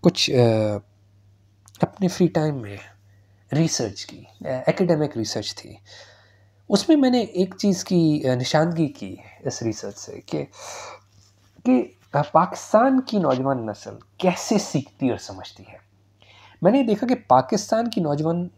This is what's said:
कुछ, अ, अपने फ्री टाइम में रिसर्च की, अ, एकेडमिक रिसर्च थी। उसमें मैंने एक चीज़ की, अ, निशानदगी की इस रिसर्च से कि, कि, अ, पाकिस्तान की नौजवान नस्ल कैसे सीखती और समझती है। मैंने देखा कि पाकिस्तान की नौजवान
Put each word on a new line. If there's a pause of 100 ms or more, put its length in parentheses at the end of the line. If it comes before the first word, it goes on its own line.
कुछ,
अ, (1040)
अपने
फ्री
टाइम
में (760)
रिसर्च
की, (200)
अ, (200)
एकेडमिक
रिसर्च
थी। (920)
उसमें
मैंने
एक
चीज़
की,
अ,
निशानदगी
की (260)
इस
रिसर्च
से
कि, (1200)
कि, (160)
अ, (120)
पाकिस्तान
की
नौजवान
नस्ल (220)
कैसे
सीखती
और
समझती
है। (800)
मैंने
देखा
कि
पाकिस्तान
की
नौजवान